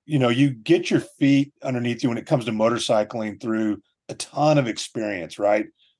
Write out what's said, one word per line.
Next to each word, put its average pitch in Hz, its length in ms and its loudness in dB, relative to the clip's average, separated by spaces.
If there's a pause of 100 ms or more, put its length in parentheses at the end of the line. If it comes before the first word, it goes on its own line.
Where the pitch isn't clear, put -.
you 151 120 -2
know, 127 120 4
you 135 200 4
get 135 400 2
your - 120 2 (180)
feet 139 420 4
underneath 120 400 -4
you 127 80 0
when 117 80 -2
it 110 80 -8
comes 131 200 0
to 120 60 -4
motorcycling 110 880 -2
through 110 440 -2 (260)
a - 60 -10
ton 151 420 0
of 131 100 0
experience, 104 720 -8
right? 107 300 2 (320)